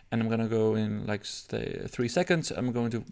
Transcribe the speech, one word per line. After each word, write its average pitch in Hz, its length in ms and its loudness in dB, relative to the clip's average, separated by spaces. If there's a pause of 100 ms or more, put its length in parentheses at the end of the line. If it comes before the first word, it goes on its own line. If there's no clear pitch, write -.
(120)
And 113 100 2
I'm 113 80 2
gonna 113 180 2
go 110 280 4
in, 107 300 0
like, 104 200 -4
say, - 640 -6
three 120 180 -2
seconds. 175 440 2
I'm 120 200 -2
going 117 200 0
to 117 200 -2